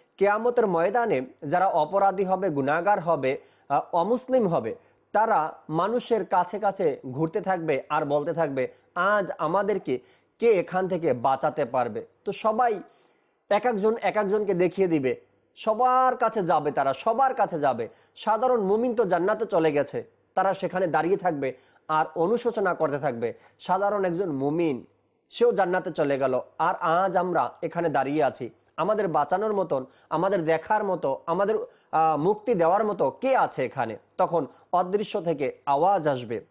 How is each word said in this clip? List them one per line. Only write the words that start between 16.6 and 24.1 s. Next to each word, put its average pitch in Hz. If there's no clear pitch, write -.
তারা, 135
সবার 254
কাছে 185
যাবে। 120
সাধারণ 220
মুমিন 220
তো 226
জান্নাতে 190
চলে 165
গেছে, 143
তারা 185
সেখানে 185
দাঁড়িয়ে 165
থাকবে 147
আর 156
অনুশোচনা 208
করতে 147
থাকবে। 117
সাধারণ 196
একজন 175